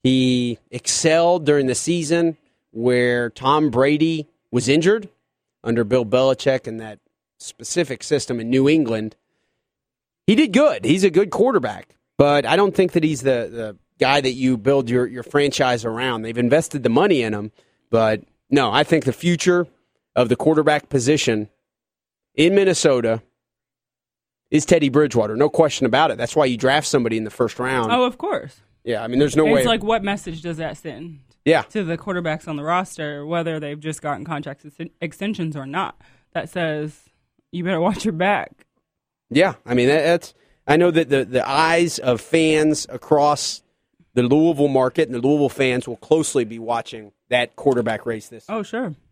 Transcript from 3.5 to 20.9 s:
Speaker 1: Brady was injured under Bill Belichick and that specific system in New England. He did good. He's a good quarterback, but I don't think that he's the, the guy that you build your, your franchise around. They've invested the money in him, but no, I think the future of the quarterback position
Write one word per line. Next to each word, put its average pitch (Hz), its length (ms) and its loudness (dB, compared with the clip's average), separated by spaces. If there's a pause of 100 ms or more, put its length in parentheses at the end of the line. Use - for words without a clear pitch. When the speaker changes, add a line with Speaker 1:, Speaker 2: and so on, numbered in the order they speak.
Speaker 1:
Brady 147 560 0 (240)
was 120 180 -2
injured 185 400 2 (540)
under 117 220 -2
Bill 120 200 0
Belichick 131 640 0
and 113 140 -12
that 107 180 -16 (400)
specific - 640 -6
system 127 380 -4
in 113 100 -8
New 135 180 4
England. 113 460 0 (1120)
He 208 80 6
did 240 180 4
good. 180 320 4
He's 185 200 2
a 190 60 4
good 185 200 2
quarterback, 131 640 -2 (220)
but 143 300 2
I 147 100 2
don't 196 180 2
think 185 180 0
that 165 120 0
he's 151 180 -2
the, 120 300 -2
the 110 240 -12 (220)
guy 139 220 2
that 131 120 -2
you 127 240 0
build 123 340 0
your, 123 160 0
your 120 160 -12
franchise 131 640 0
around. 117 380 -4
They've 113 160 -6
invested 135 440 0
the 120 60 0
money 147 340 4
in 110 120 -2
him, 104 180 -8 (380)
but 110 320 0 (280)
no, 127 220 2
I 139 120 2
think 156 200 0
the 127 80 -2
future 175 540 0 (500)
of 123 120 2
the 117 80 2
quarterback 151 520 2
position 120 600 0 (840)